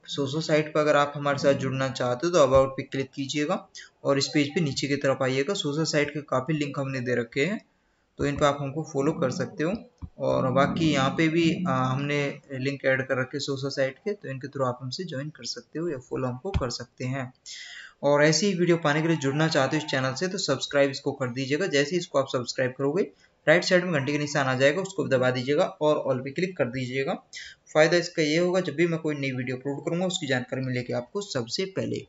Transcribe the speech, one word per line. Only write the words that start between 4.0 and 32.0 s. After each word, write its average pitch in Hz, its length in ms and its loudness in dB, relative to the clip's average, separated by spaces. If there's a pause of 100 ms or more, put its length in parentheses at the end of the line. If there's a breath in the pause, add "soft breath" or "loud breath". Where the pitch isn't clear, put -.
और 139 140 2
इस 139 80 0
पेज 147 220 2
पे - 120 -2
नीचे 143 280 -2
की 139 80 2
तरफ 135 260 0
आइएगा। 135 320 0
सोशल 156 300 -2
साइट 147 260 0
के 151 100 -6
काफ़ी 135 340 -2
लिंक 147 240 -2
हमने 135 220 -4
दे 123 140 0
रखे 120 300 0
हैं, 208 160 -2 (580)
तो 139 80 0
इन 143 100 -2
पे 147 100 4
आप 143 140 2
हमको 139 220 -4 (100)
फॉलो 139 200 0
कर 135 180 0
सकते 123 340 -4
हो। 180 100 0 (440)
और 131 340 0
बाकी 147 400 2
यहाँ 135 180 2
पे 160 180 2
भी, 165 400 2
आ, 131 160 0
हमने 143 560 -2 (120)
लिंक 135 320 -4
ऐड 131 180 2
कर 127 180 -2
रखे 127 180 -4
सोशल 139 300 -4
साइट 135 300 -2
के, 208 140 -6
तो 202 160 -10
इनके 135 200 -10
through 131 200 -2
आप 123 140 -4
हमसे 131 220 -8
ज्वाइन 147 240 -8
कर 131 160 -16
सकते - 340 -10
हो 170 100 -4
या 143 100 -4
फॉलो 131 300 -6
हमको 123 220 -6
कर 135 200 -2
सकते - 340 -12
हैं। 127 280 -6 (680 loud breath)
और 143 220 6
ऐसी 156 220 4
ही 202 80 2
वीडियो 170 220 4
पाने 156 260 0
के 165 60 2
लिए 165 80 4
जुड़ना 139 320 2
चाहते 147 280 2
हो 147 80 0
इस - 60 -10
चैनल 131 240 0
से 180 140 -2
तो 190 100 -4
सब्सक्राइब 139 520 2
इसको 135 220 -4
कर 135 160 -4
दीजिएगा। 135 380 -2
जैसे 147 240 2
ही 180 60 -2
इसको 175 220 0
आप 131 100 2
सब्सक्राइब 127 500 -2
करोगे, 143 320 0 (380 soft breath)
राइट 175 160 6
साइड 180 200 4
में 180 80 -2
घंटे 139 200 0
का 147 60 0
निशान 147 280 0
आ 131 80 2
जाएगा, 143 280 4
उसको 147 260 -4
दबा 127 220 4
दीजिएगा 131 340 0
और 147 500 0
all 127 100 -4
पे 139 60 -8
क्लिक 185 260 -4
कर 143 80 0
दीजिएगा। 131 480 -4 (600 loud breath)
फ़ायदा 160 220 6
इसका 170 260 0
ये 151 160 2
होगा, 180 220 2
जब 180 140 -4
भी 165 120 2
मैं 165 140 -2
कोई 151 140 -2
नई 139 180 -4
वीडियो 127 240 -4
अपलोड 139 280 -6
करूँगा 170 220 -2
उसकी 175 200 -4
जानकारी 127 360 -2
मिलेगी 123 300 -4
आपको 123 280 -4
सबसे 143 440 -4
पहले। - 440 -6